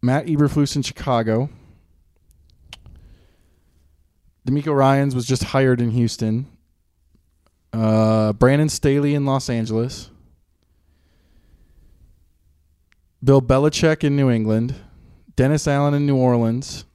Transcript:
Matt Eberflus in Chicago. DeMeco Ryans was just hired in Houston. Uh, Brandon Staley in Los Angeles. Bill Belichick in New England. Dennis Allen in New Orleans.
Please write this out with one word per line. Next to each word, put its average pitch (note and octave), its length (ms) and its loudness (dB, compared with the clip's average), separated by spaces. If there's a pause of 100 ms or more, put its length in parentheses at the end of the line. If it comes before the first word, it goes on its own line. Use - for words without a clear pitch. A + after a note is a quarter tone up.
Matt C3+ 260 -2
Eberflus D3 480 0
in C#3+ 80 -4
Chicago. A#2 640 -4 (3000)
DeMeco C#3+ 280 -2
Ryans C#3 380 2
was B2 120 -4
just B2+ 200 -2
hired C3 360 0
in A#2 100 0
Houston. A#2 560 -2 (1300)
Uh, A2 600 2
Brandon C#3 360 2
Staley C#3+ 440 0
in C#3+ 120 -2
Los C3+ 240 -2
Angeles. A2+ 600 -4 (3250)
Bill C#3 180 6
Belichick D3 640 2
in C#3+ 120 0
New C#3 160 2
England. A2+ 440 0 (600)
Dennis C#3+ 320 0
Allen C#3+ 260 0
in C#3+ 120 0
New C#3 120 0
Orleans. B2 760 -2